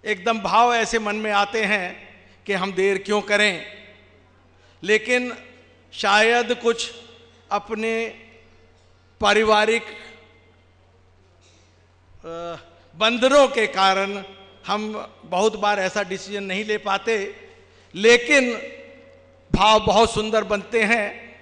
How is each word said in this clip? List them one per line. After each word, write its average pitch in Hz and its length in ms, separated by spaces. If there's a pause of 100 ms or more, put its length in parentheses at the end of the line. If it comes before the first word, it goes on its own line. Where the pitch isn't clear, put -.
एकदम 214 380
भाव 220 340
ऐसे 226 240
मन 208 180
में 214 160
आते 202 320
हैं 190 440 (360)
कि 202 80
हम 190 200
देर 190 260
क्यों 208 240
करें, 208 420 (1160)
लेकिन 240 500 (600)
शायद 220 640
कुछ 233 360 (600)
अपने 220 420 (1300)
पारिवारिक, 214 640 (2500)
अ, 170 40 (680)
बंधनों 247 520
के 220 220
कारण 196 540 (440)
हम 214 260 (320)
बहुत 190 340
बार 208 200
ऐसा 190 240
डिसीजन 196 400
नहीं 196 220
ले 214 140
पाते, 208 360 (800)
लेकिन 240 560 (1000)
भाव 214 280
बहुत 214 340
सुंदर 220 320
बनते 208 380
हैं। 214 240 (340)